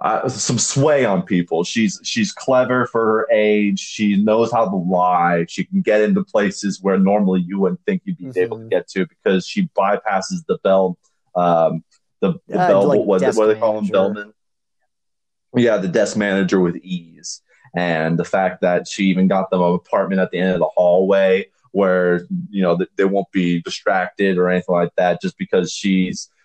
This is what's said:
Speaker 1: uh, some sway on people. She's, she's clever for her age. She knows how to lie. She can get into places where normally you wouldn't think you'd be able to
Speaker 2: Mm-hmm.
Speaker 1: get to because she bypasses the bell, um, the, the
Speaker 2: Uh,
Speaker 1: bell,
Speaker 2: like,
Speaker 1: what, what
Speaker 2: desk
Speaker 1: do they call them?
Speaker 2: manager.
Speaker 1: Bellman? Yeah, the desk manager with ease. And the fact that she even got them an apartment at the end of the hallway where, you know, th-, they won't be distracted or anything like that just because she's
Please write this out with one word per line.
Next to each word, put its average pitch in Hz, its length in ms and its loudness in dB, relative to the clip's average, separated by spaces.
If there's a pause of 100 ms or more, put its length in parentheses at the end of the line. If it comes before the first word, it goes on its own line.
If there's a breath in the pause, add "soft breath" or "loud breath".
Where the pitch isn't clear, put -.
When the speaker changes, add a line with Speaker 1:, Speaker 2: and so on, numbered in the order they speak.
Speaker 1:
uh, - 280 -2
some 113 300 -4
sway 139 460 2
on 95 180 0
people. 87 420 0
She's, 110 400 -2
she's 107 280 -2
clever 127 540 0
for 113 180 -2
her 110 280 0
age. 104 480 2
She 104 420 -2
knows 110 300 2
how 117 160 0
to 98 80 -4
lie. 87 720 0
She - 160 -6
can 95 160 -2
get 107 220 2
into 101 200 2
places 101 580 -2
where 95 180 2
normally 95 420 2
you 92 180 -6
wouldn't 90 260 0
think 95 200 -4
you'd 92 140 -6
be 90 220 -6
able 110 180 -2
to 113 40 -16
Speaker 2:
Mm-hmm. 113 60 -18
Speaker 1:
get 110 220 -2
to 92 160 -2
because 95 380 -2
she 95 320 -4
bypasses 98 680 -2
the 92 160 -2
bell, 95 340 2 (380)
um, 82 480 0 (380)
the, 185 140 0 (120)
the - 140 -4
Speaker 2:
Uh, 180 80 2
Speaker 1:
bell, 98 180 4
Speaker 2:
like, 143 120 2
Speaker 1:
what, - 100 -2
what 92 120 2
Speaker 2:
desk 107 180 0
Speaker 1:
do 107 100 4
they 107 100 2
call 110 160 0
them? 107 100 -6
Speaker 2:
manager. 101 80 -4
Speaker 1:
Bellman? 104 400 -2 (1200)
Yeah, 117 220 2
the 92 100 -4
desk 101 280 0
manager 98 440 0
with 85 160 0
ease. 85 680 -12 (340 soft breath)
And 82 420 0
the 85 60 -2
fact 95 380 -2
that 90 260 0
she 101 160 -4
even 92 240 2
got 95 220 -2
them 92 120 0
an 87 120 2
apartment 95 460 -2
at 90 100 -2
the 87 80 -6
end 92 140 0
of 90 80 0
the 85 160 0
hallway 95 680 2 (260)
where, 90 540 0 (240)
you 98 120 -2
know, 87 160 2
th-, 90 180 -2
they 98 80 2
won't 98 280 -2
be 87 300 0
distracted 95 760 -2
or 90 100 2
anything 90 260 -2
like 87 220 -2
that 90 240 0
just 92 160 -6
because 92 360 -2
she's 92 580 -2 (140)